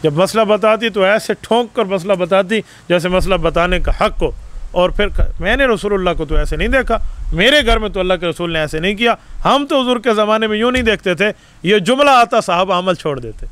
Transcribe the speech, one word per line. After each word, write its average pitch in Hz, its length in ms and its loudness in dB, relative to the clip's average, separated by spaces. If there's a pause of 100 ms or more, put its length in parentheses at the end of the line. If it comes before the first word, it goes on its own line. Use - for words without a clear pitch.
جب 156 100 0
مسئلہ 190 300 0
بتاتی 214 460 2
تو 202 140 0
ایسے 208 380 2
ٹھونک 226 360 -2
کر 226 80 0
مسئلہ 190 280 -2
بتاتی 190 480 0 (280)
جیسے 175 200 0
مسئلہ 180 260 2
بتانے 170 460 0
کا - 200 0
حق - 220 0
ہو، 151 80 0 (400)
اور 180 200 0
پھر 202 180 0
کہ، - 340 0
"میں 214 140 0
نے 277 80 2
رسول 208 300 0
اللہ 185 220 0
کو 160 80 -4
تو 151 100 -4
ایسے 147 220 0
نہیں 151 120 -2
دیکھا، 196 300 0 (340)
میرے 240 340 4
گھر 226 120 2
میں 214 100 -4
تو 185 120 -6
اللہ 185 140 0
کے 175 120 -4
رسول 170 260 -4
نے 160 60 -2
ایسے 156 200 -4
نہیں 190 160 -2
کیا، 226 200 2 (300)
ہم 269 240 2
تو 285 120 2
حضور 247 160 0
کے 233 180 0
زمانے 214 320 2
میں 214 120 -2
یوں 240 120 2
نہیں 254 120 -2
دیکھتے 202 320 0
تھے۔" 196 160 0 (320)
یہ 202 160 2
جملہ 254 320 2
آتا، 240 300 4
صحابہ 185 340 0
عمل 180 200 0
چھوڑ 143 260 -4
دیتے۔ 113 320 -12